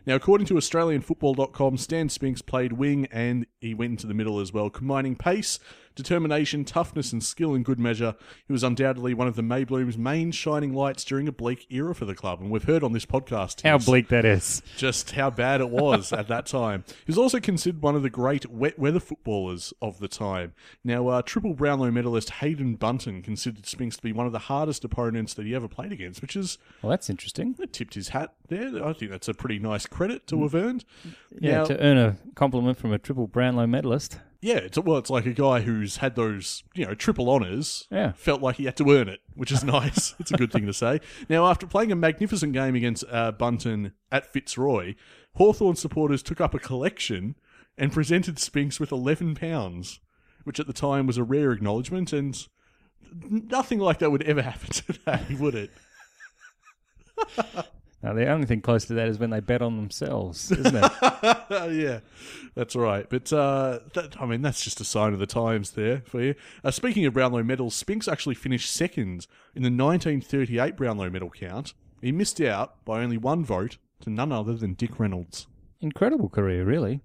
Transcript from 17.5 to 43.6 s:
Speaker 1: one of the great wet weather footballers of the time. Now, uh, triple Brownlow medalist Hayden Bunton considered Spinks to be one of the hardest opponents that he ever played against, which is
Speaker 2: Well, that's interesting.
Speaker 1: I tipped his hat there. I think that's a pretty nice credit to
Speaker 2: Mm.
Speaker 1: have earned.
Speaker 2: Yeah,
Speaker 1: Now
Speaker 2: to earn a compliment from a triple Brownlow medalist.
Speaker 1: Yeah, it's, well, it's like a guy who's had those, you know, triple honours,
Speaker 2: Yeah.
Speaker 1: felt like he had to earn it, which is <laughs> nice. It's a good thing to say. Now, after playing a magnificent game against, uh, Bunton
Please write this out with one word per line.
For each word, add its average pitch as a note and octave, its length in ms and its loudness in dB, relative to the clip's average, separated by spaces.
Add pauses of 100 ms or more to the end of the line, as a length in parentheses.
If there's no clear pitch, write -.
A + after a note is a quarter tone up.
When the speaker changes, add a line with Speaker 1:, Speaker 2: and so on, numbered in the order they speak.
Speaker 1:
one D3 120 2
of D3 60 2
the C3+ 80 0
great B2+ 400 0
wet C3 300 -2
weather D#3 200 2
footballers F#2+ 720 -4 (100)
of G2 180 -6
the G2+ 80 -6
time. F#2 460 -6 (300)
Now, B2 260 0
uh, B2 120 2
triple G#3+ 320 -2
Brownlow C3+ 380 2
medalist A#2 400 0
Hayden C#3+ 440 -2
Bunton A2+ 460 -4
considered G#2+ 460 -8
Spinks A#2+ 300 -6
to - 60 -14
be A2+ 80 -4
one A2+ 140 -2
of A#2+ 80 -2
the A2 60 -6
hardest C#3+ 440 -2
opponents A2+ 520 -2
that G#2+ 100 -8
he A2 100 -4
ever A#2+ 140 -4
played F#3+ 240 -10
against, F#2 280 -12
which - 140 -10
is F#3+ 220 -6 (240)
Speaker 2:
Well, G#2+ 80 -4
that's D#3 200 -2
interesting. - 520 -6
Speaker 1:
I F#4+ 60 -6
tipped - 260 -12
his G2 160 -10
hat D3+ 240 -6 (160)
there. A#3 340 -6
I D3+ 100 -2
think G#2+ 180 -10
that's F#2+ 180 -10
a - 40 -4
pretty A2 260 -6
nice G#2+ 260 -4
credit - 420 -4
to - 100 -4
Speaker 2:
Mm. D#3 40 2
Speaker 1:
have D3 140 0
earned. A#3 300 -2 (540)
Speaker 2:
Yeah, D3 200 2
Speaker 1:
Now D#3 60 2
Speaker 2:
to D3 140 0
earn C#3+ 180 8
a A2+ 200 6 (160)
compliment B2+ 460 2
from A2 140 -2
a G#2 40 2
triple B2+ 300 -2
Brownlow B2 400 2
medalist. B2+ 500 0 (240)
Speaker 1:
Yeah, A3 160 0
it's, F#2+ 200 -4
well, D#3+ 200 4
it's B2 120 -2
like B2+ 160 2
a B2 60 0
guy B2+ 300 4
who's G#2+ 360 -2
had C3 180 -2
those, A2 480 -2 (100)
you F3 120 -2
know, F#2+ 100 -4
triple B2 340 0
honours, B2 600 0
Speaker 2:
Yeah. F#3+ 240 0
Speaker 1:
felt C#3 280 0
like C3 160 0
he C#3 80 -4
had B2+ 120 -4
to C#3+ 140 6
earn C3 160 8
it, F#2+ 140 -12 (140)
which - 180 -6
is B2+ 100 2
<laughs> - 20 -4
nice. C3 540 0
It's E3+ 120 -8
a F#3+ 60 4
good A#2+ 140 2
thing G#2 140 0
to G2+ 80 -4
say. B2 260 0 (300)
Now, E3 180 6
after F3+ 180 2
playing G#3+ 280 0
a - 20 2
magnificent D#3+ 560 0
game C3 240 0
against, A#2 340 0
uh, A#2 220 0
Bunton A2 600 -2 (180)